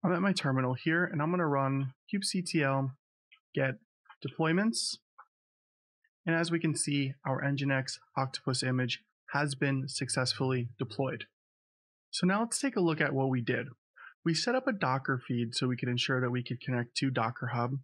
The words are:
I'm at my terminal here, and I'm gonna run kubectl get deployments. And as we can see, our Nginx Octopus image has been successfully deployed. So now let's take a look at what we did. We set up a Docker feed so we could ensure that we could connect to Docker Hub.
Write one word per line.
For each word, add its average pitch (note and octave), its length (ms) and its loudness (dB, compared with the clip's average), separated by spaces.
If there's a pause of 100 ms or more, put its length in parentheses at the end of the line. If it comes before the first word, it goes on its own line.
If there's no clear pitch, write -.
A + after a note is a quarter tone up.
I'm F3+ 120 4
at F3 80 0
my G3 100 4
terminal C3 420 2
here, E3 300 2
and E3+ 160 -2
I'm D#3 100 2
gonna F3+ 160 2
run C3+ 460 2 (180)
kubectl C#3+ 800 0 (640)
get C3+ 200 0 (520)
deployments. E3+ 720 0 (1300)
And E3 100 2
as E3+ 160 2
we E3+ 80 2
can D#3+ 160 2
see, C#3+ 380 0 (140)
our C3+ 160 -2
Nginx C#3 560 0 (180)
Octopus C3+ 460 -2
image B2+ 400 0 (300)
has C#3+ 220 0
been C3+ 340 0
successfully C3 920 -2
deployed. - 480 -4 (840)
So - 160 -2
now G3+ 140 2
let's A3+ 180 -2
take C4+ 180 -2
a G#3+ 40 2
look D#3+ 200 4
at C#3+ 120 2
what C3+ 160 2
we B2+ 140 2
did. A#2+ 240 0 (580)
We E3 100 2
set A#3+ 200 0
up C4 120 0
a C4 60 0
Docker C3+ 560 0
feed A#2+ 260 0
so B2+ 140 0
we B2 80 0
could B2 140 -2
ensure B2+ 300 0
that B2 100 0
we B2 120 -2
could B2 200 -8
connect A#2+ 340 -2
to C#3 140 2
Docker A#2+ 380 0
Hub. A#2+ 360 0